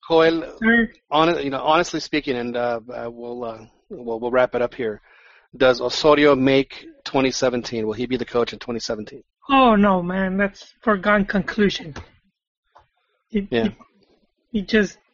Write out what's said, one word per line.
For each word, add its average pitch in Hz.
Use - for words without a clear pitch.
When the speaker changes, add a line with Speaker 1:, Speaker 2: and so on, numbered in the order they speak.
Speaker 1:
Joel, 165
Speaker 2:
Sir? 226
Speaker 1:
hon-, 156
you 139
know, 131
honestly 156
speaking, 143
and, 120
uh, 120
uh, 120
we'll, 120
uh, 113
we'll, 117
we'll 120
wrap 127
it 120
up 120
here. 107
Does 127
Osorio 147
make 135
twenty 135
seventeen? 120
Will 107
he 117
be 127
the 120
coach 117
in 107
twenty 117
seventeen? -
Speaker 2:
Oh, 262
no, 196
man. 185
That's -
foregone 208
conclusion. 185
He, 202
Speaker 1:
Yeah. 117
Speaker 2:
he, 220
he -
just 202